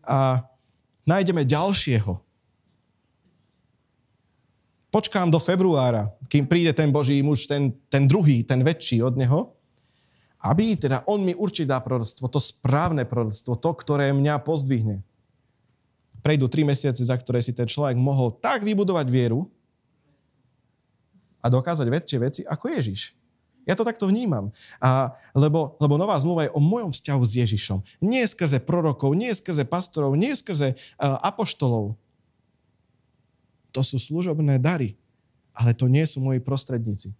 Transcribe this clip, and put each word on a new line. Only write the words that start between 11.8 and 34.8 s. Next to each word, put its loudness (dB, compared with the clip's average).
proroctvo, -4
to 0
správne 0
proroctvo, -4
to, 0
ktoré 0
mňa 2
pozdvihne. -2
Prejdú 2
tri 2
mesiace, 0
za 0
ktoré -2
si -2
ten -2
človek -2
mohol 0
tak -2
vybudovať 0
vieru 0
a -4
dokázať 0
väčšie -2
veci -2
ako -8
Ježiš. -6
Ja -2
to 0
takto -2
vnímam. -2
A, 2
lebo, 0
lebo 2
nová 0
zmluva 0
je -16
o 0
mojom 0
vzťahu -2
s 2
Ježišom. -2
Nie 0
skrze 0
prorokov, 0
nie -2
skrze -2
pastorov, -2
nie 0
skrze, -2
a, -2
apoštolov. -2
To -2
sú -4
služobné 0
dary, -2